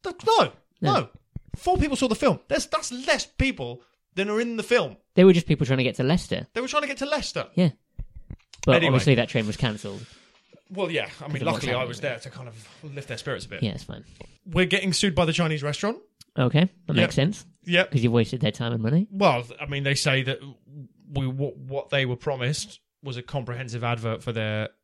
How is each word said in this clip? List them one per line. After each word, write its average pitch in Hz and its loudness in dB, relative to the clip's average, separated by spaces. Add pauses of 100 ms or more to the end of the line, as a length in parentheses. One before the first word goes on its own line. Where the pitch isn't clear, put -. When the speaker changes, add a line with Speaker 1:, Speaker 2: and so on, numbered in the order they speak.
Speaker 1:
Th-, 359 -8 (100)
no, 440 4 (280)
Speaker 2:
No. - 2
Speaker 1:
no. - 0 (480)
Four 359 2
people 277 2
saw 262 0
the 220 2
film. - 2
That's, 277 0
that's - -4
less 262 -2
people 131 -4 (320)
than 196 -2
are 214 0
in 233 -2
the 214 -4
film. 170 0 (180)
Speaker 2:
They 180 8
were 190 12
just 170 4
people 151 0
trying 131 2
to 127 2
get 123 0
to 127 -2
Leicester. 147 0
Speaker 1:
They 226 -2
were 254 -6
trying 294 -2
to 285 -4
get 277 -6
to 269 -4
Leicester. 277 -4
Speaker 2:
Yeah. 175 4 (960)
But 127 6
Speaker 1:
Anyway. 165 4
Speaker 2:
obviously 131 4
that 117 2
train 110 0
was 107 -4
cancelled. 107 -4 (680)
Speaker 1:
Well, 185 -4
yeah. 131 -2 (120)
I 127 -14
mean, 147 -6
Speaker 2:
Because 139 -6
of - -2
what's - 0
Speaker 1:
luckily 123 -4
I - 0
Speaker 2:
happening 127 -4
Speaker 1:
was 117 -10
Speaker 2:
there. 143 -4
Speaker 1:
there 117 -8
to 123 -16
kind 127 -16
of 110 -20 (260)
lift 135 -14
their 117 -8
spirits 110 -8
a - -18
bit. 98 -8
Speaker 2:
Yeah, 104 0
it's - -10
fine. - -14 (400)
Speaker 1:
We're 180 2
getting 190 0
sued 196 2
by 175 4
the 160 2
Chinese 156 0
restaurant. 202 -4 (400)
Speaker 2:
Okay, 143 4 (180)
that - -2
Speaker 1:
Yeah. - 6
Speaker 2:
makes - 2
sense. - 0 (180)
Speaker 1:
Yep. 175 2
Speaker 2:
'Cause 120 2
you've 117 4
wasted 117 2
their 110 2
time 117 -4
and 113 -2
money. 156 2
Speaker 1:
Well, 170 2 (160)
I 147 -8
mean, 139 -6
they 139 2
say 135 0
that 131 -4 (720)
we, 139 -2
what, 135 -4
what 135 -10
they 135 0
were 123 -2
promised 143 -4 (220)
was 135 -10
a 123 -10
comprehensive 120 -8
advert 117 -2
for 120 -6
their 107 -4 (140)